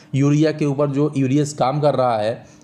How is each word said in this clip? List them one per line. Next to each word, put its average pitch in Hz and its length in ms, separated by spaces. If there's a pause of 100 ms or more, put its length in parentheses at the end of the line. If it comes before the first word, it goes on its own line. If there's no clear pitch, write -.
(140)
यूरिया 147 380
के 151 140
ऊपर 143 240
जो 143 260
यूरिएज 139 360
काम 135 280
कर 143 140
रहा 123 240
है, 110 280 (180)